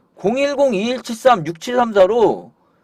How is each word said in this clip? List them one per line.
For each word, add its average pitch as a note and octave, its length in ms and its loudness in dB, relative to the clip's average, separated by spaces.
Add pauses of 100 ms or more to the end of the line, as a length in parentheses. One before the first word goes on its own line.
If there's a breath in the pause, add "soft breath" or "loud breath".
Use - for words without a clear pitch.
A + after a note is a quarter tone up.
(160)
공일공 C4+ 600 0
이일칠삼육칠삼사로 A3 1800 0 (320)